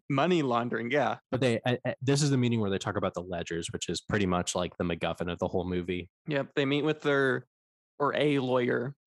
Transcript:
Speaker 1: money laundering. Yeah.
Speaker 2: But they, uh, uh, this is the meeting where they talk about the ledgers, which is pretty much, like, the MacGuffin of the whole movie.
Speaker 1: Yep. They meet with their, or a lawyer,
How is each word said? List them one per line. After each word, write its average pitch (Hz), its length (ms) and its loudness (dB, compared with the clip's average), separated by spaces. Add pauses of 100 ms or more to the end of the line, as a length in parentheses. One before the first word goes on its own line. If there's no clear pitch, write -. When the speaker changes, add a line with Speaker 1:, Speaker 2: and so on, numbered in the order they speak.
Speaker 1:
money 143 320 4
laundering. 120 500 0
Yeah. 123 280 0 (120)
Speaker 2:
But 131 120 0
they, 120 240 2
uh, 123 100 2 (100)
uh, 123 140 -2
this 139 220 2
is 147 80 2
the 135 80 4
meeting 117 220 2
where 101 100 0
they 98 80 0
talk 98 180 -2
about 98 160 0
the 87 100 -6
ledgers, 85 480 -6
which - 200 -6
is 85 100 -4
pretty 104 260 0
much, 90 280 0
like, 90 240 -2
the 92 60 -2
MacGuffin 87 460 -2
of 85 80 -6
the 92 100 -2
whole 90 200 -2
movie. 90 400 -4 (180)
Speaker 1:
Yep. 139 300 -4
They 143 80 0
meet 143 200 0
with 151 180 -2
their, 135 440 0 (520)
or 143 180 0
a 143 220 2
lawyer, 127 560 0 (120)